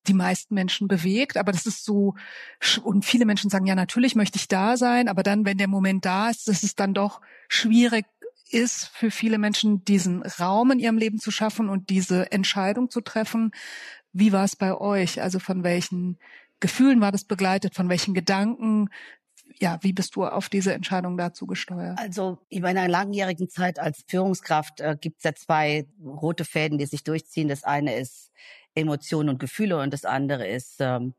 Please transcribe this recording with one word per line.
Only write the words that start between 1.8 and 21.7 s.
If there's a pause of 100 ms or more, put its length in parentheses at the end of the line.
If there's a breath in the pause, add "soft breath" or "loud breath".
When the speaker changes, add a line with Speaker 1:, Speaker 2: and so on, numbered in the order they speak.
Speaker 1:
so (460 loud breath)
sch-,
und
viele
Menschen
sagen,
„Ja,
natürlich
möchte
ich
da
sein“,
aber
dann,
wenn
der
Moment
da
ist,
dass
es
dann
doch (280 loud breath)
schwierig (440)
ist,
für
viele
Menschen
diesen
Raum
in
ihrem
Leben
zu
schaffen
und
diese
Entscheidung
zu
treffen. (600 loud breath)
Wie
war
es
bei
euch?
Also
von
welchen (400 loud breath)
Gefühlen
war
das
begleitet?
Von
welchen
Gedanken? (680 loud breath)
Ja,
wie
bist
du
auf
diese
Entscheidung
dazu
gesteuert?